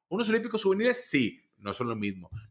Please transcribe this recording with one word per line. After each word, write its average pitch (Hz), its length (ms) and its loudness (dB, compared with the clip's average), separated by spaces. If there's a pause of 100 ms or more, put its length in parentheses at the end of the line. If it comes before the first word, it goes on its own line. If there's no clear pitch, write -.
unos 208 220 -2
olímpicos 226 340 0
juveniles, 214 460 2
sí. 120 320 2 (160)
No 101 160 -6
son 123 160 -2
lo 113 60 -2
mismo. 98 340 -6 (220)